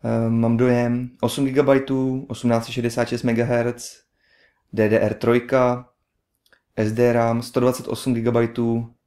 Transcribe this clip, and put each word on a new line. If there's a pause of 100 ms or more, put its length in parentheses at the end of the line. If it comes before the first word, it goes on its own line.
eh,
mám
dojem,
osm
gigabajtů,
osmnáct
set
šedesát
šest
megahertz, (720)
D
D
R
trojka, (880)
S
D
ram,
sto
dvacet
osm
gigabajtů (120)